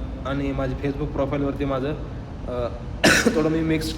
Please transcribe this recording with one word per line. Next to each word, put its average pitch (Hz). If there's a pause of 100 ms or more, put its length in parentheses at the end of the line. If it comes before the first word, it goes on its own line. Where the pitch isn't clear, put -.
(280)
आणि 139
माझी 135
Facebook 143
प्रोफाईलवरती 139
माझं, 139 (540)
अ, 123 (360)
<coughs> -
थोडं 156
मी 160
मिक्स, 160